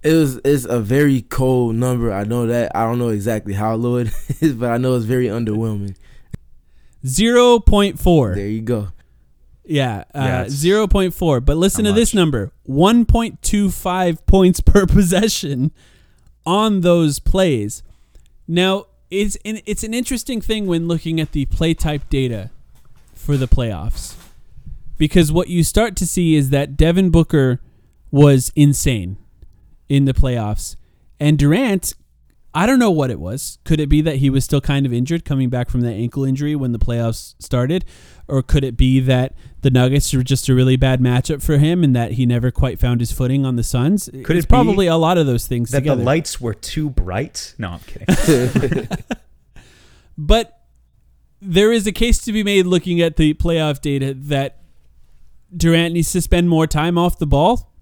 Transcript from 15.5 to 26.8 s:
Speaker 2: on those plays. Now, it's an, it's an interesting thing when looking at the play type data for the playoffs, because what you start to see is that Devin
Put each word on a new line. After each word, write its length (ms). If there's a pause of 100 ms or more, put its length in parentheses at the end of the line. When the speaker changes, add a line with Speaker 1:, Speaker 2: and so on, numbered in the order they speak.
Speaker 2:
on 360
those 360
plays. 640 (640)
Now, 400 (240)
it's 340
an, 220
it's 160
an 120
interesting 460
thing 260
when 200
looking 340
at 120
the 140
play 280
type 360
data 400 (640)
for 240
the 100
playoffs, 680 (840)
because 340
what 160
you 160
start 320
to 100
see 280
is 160
that 260
Devin 320